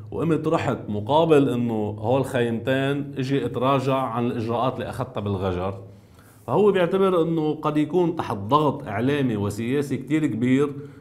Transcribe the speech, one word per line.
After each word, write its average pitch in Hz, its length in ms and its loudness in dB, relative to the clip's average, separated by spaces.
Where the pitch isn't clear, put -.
وقمت 151 360 0
رحت 151 300 0
مقابل 139 600 4
إنه 113 500 -2
هول 123 260 2
خيمتين 131 920 0
اجي 131 280 0
اتراجع 131 520 0
عن 120 280 -2
الإجراءات 120 480 0
اللي 110 160 -6
أخذتها 117 320 -6
بالغجر. 98 580 -2
فهو 190 240 4
بيعتبر 185 500 2
إنه 160 320 0
قد 151 240 -2
يكون 156 380 2
تحت - 220 -6
ضغط 135 500 0
إعلامي 120 500 0
وسياسي 117 600 -2
كتير 147 280 -2
كبير 131 480 2